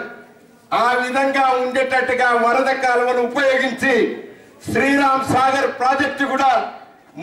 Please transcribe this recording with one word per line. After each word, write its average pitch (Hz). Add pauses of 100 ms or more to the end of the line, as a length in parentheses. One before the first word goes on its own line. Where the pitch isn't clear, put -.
(840)
ఆ 240 (160)
విధంగా 269 (200)
ఉండేటట్టుగా 254 (160)
వరద 262 (140)
కాలువను 247
ఉపయోగించి 262 (760)
శ్రీరామ్ 269
సాగర్ 262 (120)
ప్రాజెక్ట్ 269
కూడా 262 (720)